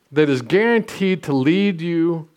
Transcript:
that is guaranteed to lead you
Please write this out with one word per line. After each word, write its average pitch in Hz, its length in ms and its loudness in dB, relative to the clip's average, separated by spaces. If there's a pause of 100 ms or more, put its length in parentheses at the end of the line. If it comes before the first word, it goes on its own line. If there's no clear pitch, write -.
(140)
that 147 140 4
is 131 140 0
guaranteed 190 840 0
to 147 80 -6
lead 165 480 0
you 165 580 -2